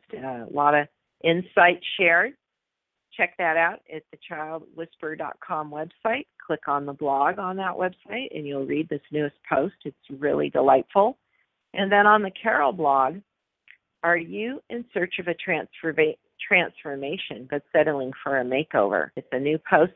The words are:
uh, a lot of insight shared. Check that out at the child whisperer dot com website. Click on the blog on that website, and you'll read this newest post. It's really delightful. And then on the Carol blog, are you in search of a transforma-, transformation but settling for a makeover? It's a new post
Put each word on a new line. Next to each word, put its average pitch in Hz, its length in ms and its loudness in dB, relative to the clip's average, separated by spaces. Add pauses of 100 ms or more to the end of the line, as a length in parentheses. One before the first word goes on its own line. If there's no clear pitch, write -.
(140)
uh, 127 320 -10
a - 60 -14
lot 147 240 2
of 147 120 2 (360)
insight 175 560 4 (180)
shared. 185 380 2 (800)
Check 190 240 -4
that 165 180 0
out 170 240 0 (120)
at 156 200 -12
the 151 60 -20 (100)
child 156 360 -12 (120)
whisperer 160 400 -10
dot 156 240 -10
com 151 320 -8
website. 175 540 -6 (200)
Click 156 220 -4
on 143 180 -2
the 139 80 -8
blog 147 460 0
on 185 180 -6
that 190 180 -4
website, 202 600 -6
and 151 100 -8
you'll 139 200 -6
read 147 240 -4
this 143 120 -6 (100)
newest 147 240 -4 (120)
post. 156 280 0 (100)
It's - 240 -14
really 143 400 -2
delightful. 139 680 4 (560)
And 196 180 -4
then 202 160 6
on 208 160 8
the 190 80 -6
Carol 220 420 2
blog, 143 480 2 (840)
are 170 140 2
you 208 520 -8
in 240 240 -10
search 180 260 -2
of 175 80 -8
a 170 80 -2
transforma-, 156 840 -2 (300)
transformation 143 1000 -2
but 147 220 -4
settling 147 420 2 (100)
for 139 160 -2
a 123 40 0
makeover? 107 720 0
It's - 160 -12
a 131 80 -2
new 151 200 0 (100)
post 147 260 4